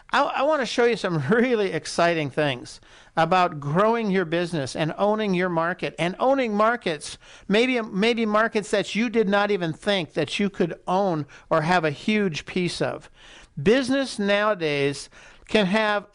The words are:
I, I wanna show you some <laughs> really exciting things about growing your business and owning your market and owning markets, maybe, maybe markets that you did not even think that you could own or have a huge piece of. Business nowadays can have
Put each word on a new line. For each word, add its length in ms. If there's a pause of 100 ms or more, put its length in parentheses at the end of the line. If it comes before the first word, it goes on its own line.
(120)
I, 100
I 220
wanna 220
show 200
you 100
some 300
<laughs> 40
really 420
exciting 580
things 500 (380)
about 420
growing 500
your 140
business 500
and 240
owning 360
your 160
market 500
and 180
owning 380
markets, 640 (320)
maybe, 320
maybe 440
markets 460
that 240
you 140
did 180
not 240
even 220
think 400
that 260
you 100
could 380
own 380 (240)
or 140
have 200
a 80
huge 540
piece 360
of. 300 (500)
Business 560
nowadays 920 (380)
can 180
have 500